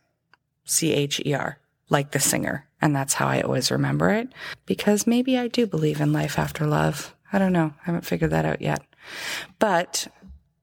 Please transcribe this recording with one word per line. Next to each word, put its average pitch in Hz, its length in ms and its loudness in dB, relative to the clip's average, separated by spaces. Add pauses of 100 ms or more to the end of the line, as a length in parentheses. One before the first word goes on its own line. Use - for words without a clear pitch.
(640)
C 156 300 0
H 143 320 -2
E 147 80 -2
R, - 260 -6 (300)
like 143 220 0
the 139 80 0
singer. - 460 0 (160)
And 151 140 4
that's 135 200 -2
how 135 120 0
I 135 140 2
always 131 300 0
remember 143 380 2
it, 226 200 0 (360)
because 208 400 2
maybe 247 320 2
I 240 120 -2
do 240 180 2
believe 151 320 0
in 147 140 2
life 151 260 -2
after 151 260 -2
love. 151 480 0 (200)
I 196 60 4
don't 190 140 2
know. 160 280 2
I - 20 -20
haven't 170 220 -4
figured 165 260 0
that 160 140 2
out 156 160 -2
yet. 151 220 -2 (760)
But 180 480 0 (560)